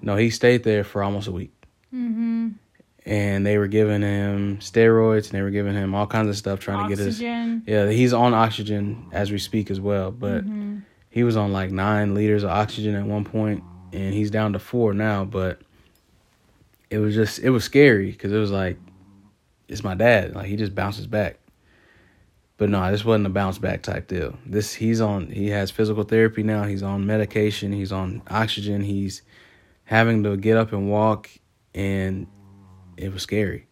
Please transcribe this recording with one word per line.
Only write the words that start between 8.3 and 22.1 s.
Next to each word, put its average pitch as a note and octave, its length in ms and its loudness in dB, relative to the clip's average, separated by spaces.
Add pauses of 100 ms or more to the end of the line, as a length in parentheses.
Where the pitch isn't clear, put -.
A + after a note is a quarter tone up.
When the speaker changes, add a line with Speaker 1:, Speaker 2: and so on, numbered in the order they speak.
Speaker 1:
oxygen G#2+ 800 0
as G2+ 180 -2
we G2+ 60 -2
speak G2+ 340 -4
as G2 80 -4
well, G2 320 -2
but G#2+ 320 -4
Speaker 2:
Mm-hmm. G#2 360 -8 (300)
Speaker 1:
he B2+ 140 0
was A2+ 140 2
on, G2+ 160 0
like, F#2+ 180 -2
nine G2+ 420 0
liters G#2 300 2
of G2 60 -2
oxygen G#2 460 0
at G2+ 100 -4
one G#2 180 -2
point, G#2 400 -4 (300)
and F#2+ 200 -4
he's G#2 160 0
down G#2+ 240 0
to F#2+ 60 -2
four A2+ 340 0
now, G#2 300 -2
but F#2+ 380 -4 (1300)
it G#2+ 80 -2
was G#2 180 2
just, G#2+ 240 2
it - 100 2
was A#2+ 140 2
scary, A2+ 480 6
'cause G2+ 220 -4
it G#2+ 40 2
was G#2 140 0
like, F#2+ 260 -2 (920)
it's A2 160 -10
my F#2+ 100 -2
dad. A2 400 4
Like, G2 120 -10
he G#2 100 -4
just G2+ 180 -4
bounces G2+ 320 -4
back. G#2+ 320 -2 (1160)